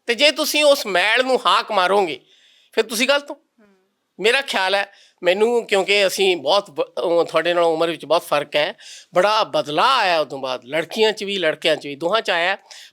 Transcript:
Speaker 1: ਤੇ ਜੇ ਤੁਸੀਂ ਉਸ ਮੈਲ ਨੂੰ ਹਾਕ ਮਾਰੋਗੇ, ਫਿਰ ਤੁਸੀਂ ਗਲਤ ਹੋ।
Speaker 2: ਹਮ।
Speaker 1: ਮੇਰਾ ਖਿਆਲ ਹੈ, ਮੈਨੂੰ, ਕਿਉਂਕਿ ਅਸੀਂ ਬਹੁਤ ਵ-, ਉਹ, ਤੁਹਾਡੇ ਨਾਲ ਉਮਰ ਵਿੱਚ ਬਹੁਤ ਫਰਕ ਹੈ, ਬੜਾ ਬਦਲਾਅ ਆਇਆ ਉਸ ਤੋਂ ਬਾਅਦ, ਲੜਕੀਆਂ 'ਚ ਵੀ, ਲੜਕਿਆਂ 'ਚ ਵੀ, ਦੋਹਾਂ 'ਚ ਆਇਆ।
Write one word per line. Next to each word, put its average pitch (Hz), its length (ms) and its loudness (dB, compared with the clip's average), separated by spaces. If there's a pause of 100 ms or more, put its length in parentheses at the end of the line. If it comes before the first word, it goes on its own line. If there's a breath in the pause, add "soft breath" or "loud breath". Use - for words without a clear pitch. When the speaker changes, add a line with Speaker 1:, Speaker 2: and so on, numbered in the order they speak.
Speaker 1:
ਤੇ 240 80 -2
ਜੇ 294 160 4
ਤੁਸੀਂ 302 340 0
ਉਸ 277 220 4
ਮੈਲ 208 380 2
ਨੂੰ 254 220 0
ਹਾਕ 214 260 0
ਮਾਰੋਗੇ, 185 480 0 (520 soft breath)
ਫਿਰ 226 120 0
ਤੁਸੀਂ 233 240 -4
ਗਲਤ 285 220 -2
ਹੋ। 302 40 -12
Speaker 2:
ਹਮ। - 400 -20 (460)
Speaker 1:
ਮੇਰਾ 240 200 2
ਖਿਆਲ 196 340 -2
ਹੈ, 196 180 -4 (300 soft breath)
ਮੈਨੂੰ, 214 440 2
ਕਿਉਂਕਿ 196 400 2
ਅਸੀਂ 185 300 2
ਬਹੁਤ 165 340 0
ਵ-, - 320 -6
ਉਹ, 170 220 2
ਤੁਹਾਡੇ 165 300 -2
ਨਾਲ 175 100 2
ਉਮਰ 165 260 0
ਵਿੱਚ 156 140 -10
ਬਹੁਤ 160 180 0
ਫਰਕ 147 340 -4
ਹੈ, 160 200 0 (380 loud breath)
ਬੜਾ 208 300 2
ਬਦਲਾਅ 156 560 0
ਆਇਆ 180 200 2
ਉਸ 143 80 -2
ਤੋਂ 139 100 -10
ਬਾਅਦ, 127 260 -6
ਲੜਕੀਆਂ 160 480 -2
'ਚ 214 120 -8
ਵੀ, 196 140 -6
ਲੜਕਿਆਂ 156 380 0
'ਚ - 100 -12
ਵੀ, 143 80 -10
ਦੋਹਾਂ 175 280 -2
'ਚ 220 80 -6
ਆਇਆ। 180 280 -2 (340 loud breath)